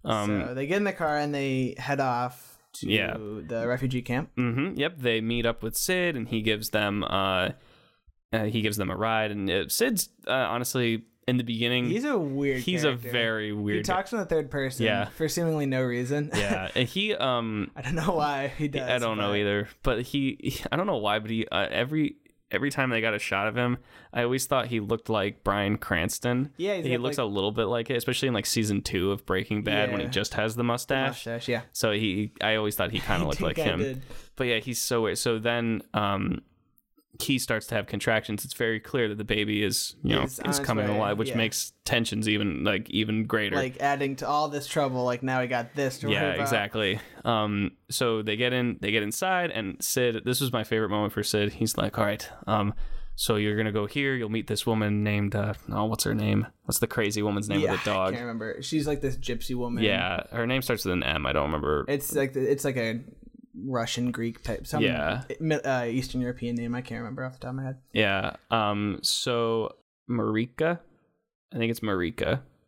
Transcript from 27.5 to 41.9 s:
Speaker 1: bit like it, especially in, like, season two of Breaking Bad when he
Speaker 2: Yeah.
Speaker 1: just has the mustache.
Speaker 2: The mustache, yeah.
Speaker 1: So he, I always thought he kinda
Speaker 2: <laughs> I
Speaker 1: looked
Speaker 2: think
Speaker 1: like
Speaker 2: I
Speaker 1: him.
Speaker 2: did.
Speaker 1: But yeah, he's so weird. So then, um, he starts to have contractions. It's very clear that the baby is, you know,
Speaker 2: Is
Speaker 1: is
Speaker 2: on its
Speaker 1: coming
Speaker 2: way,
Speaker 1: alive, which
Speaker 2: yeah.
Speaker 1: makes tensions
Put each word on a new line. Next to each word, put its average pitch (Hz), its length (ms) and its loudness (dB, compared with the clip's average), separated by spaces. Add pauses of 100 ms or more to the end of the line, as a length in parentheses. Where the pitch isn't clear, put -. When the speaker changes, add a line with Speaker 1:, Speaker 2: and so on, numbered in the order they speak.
Speaker 1:
bit 113 140 0
like 117 240 -2
it, 127 60 0
especially 127 320 0
in, 123 60 2
like, 98 120 0
season 104 340 2
two 95 320 0
of - 140 -6
Breaking 101 360 -2
Bad 104 280 2
when 104 100 -2
he - 60 -4
Speaker 2:
Yeah. 123 40 -6
Speaker 1:
just 107 220 -2
has 110 240 -2
the 120 80 0
mustache. 123 600 -2
Speaker 2:
The 117 80 -8
mustache, 117 180 -6
yeah. 117 100 0 (140)
Speaker 1:
So 110 180 2
he, 104 480 0
I 110 160 2
always 107 180 0
thought 95 160 0
he 110 100 -2
kinda - 160 0
Speaker 2:
<laughs> 85 80 2
I - 20 0
Speaker 1:
looked 73 140 0
Speaker 2:
think 82 80 2
Speaker 1:
like 76 100 -2
Speaker 2:
I - 120 0
Speaker 1:
him. 85 100 0
Speaker 2:
did. 131 220 -4 (340)
Speaker 1:
But 131 80 -2
yeah, 117 160 2
he's 120 200 -6
so 120 220 2
weird. 107 160 0
So 117 200 2
then, 117 440 0 (100)
um, 101 480 0 (800)
he 139 160 2
starts 117 300 -2
to - 80 -6
have 107 140 -2
contractions. 107 560 0
It's - 100 -10
very 113 240 0
clear 117 300 -2
that 107 100 -4
the 107 60 -4
baby 104 400 0
is, - 400 -2
you - 100 4
know, - 80 4
Speaker 2:
Is - 120 -4
Speaker 1:
is - 60 -12
Speaker 2:
on - 100 -2
its - 100 2
Speaker 1:
coming 110 280 0
Speaker 2:
way, 104 60 0
Speaker 1:
alive, 104 240 0
which 113 120 -2
Speaker 2:
yeah. 117 60 -2
Speaker 1:
makes - 360 -2 (120)
tensions 110 440 0